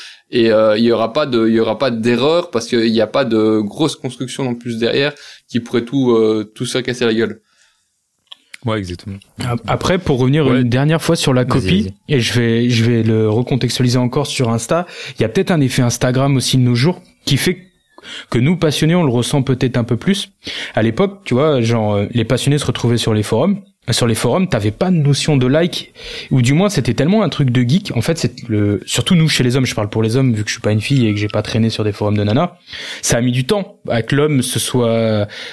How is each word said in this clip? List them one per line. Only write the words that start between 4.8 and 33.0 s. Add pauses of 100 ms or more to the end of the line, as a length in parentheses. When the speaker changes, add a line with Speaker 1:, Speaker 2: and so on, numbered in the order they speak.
Speaker 1:
qui
pourrait
tout,
euh,
tout
se
casser
la
gueule. (1300)
Speaker 2:
Ouais,
exactement. (260)
Speaker 3:
Ap-,
après,
pour
revenir
Speaker 2:
Ouais.
Speaker 3:
une
dernière
fois
sur
la
Speaker 2:
Vas-y, (120)
Speaker 3:
copie,
Speaker 2:
vas-y. (160)
Speaker 3:
et
je
vais,
je
vais
le
recontextualiser
encore
sur
Insta, (320)
il
y
a
peut-être
un
effet
Instagram
aussi
de
nos
jours (240)
qui
fait (640)
que
nous,
passionnés,
on
le
ressent
peut-être
un
peu
plus. (440)
À
l'époque,
tu
vois,
genre,
euh,
les
passionnés
se
retrouvaient
sur
les
forums. (300)
Sur
les
forums,
t'avais
pas
de
notion
de
like, (380)
ou
du
moins,
c'était
tellement
un
truc
de
geek.
En
fait,
c'est
le,
surtout
nous,
chez
les
hommes,
je
parle
pour
les
hommes,
vu
que
je
suis
pas
une
fille
et
que
j'ai
pas
traîné
sur
des
forums
de
nanas, (500)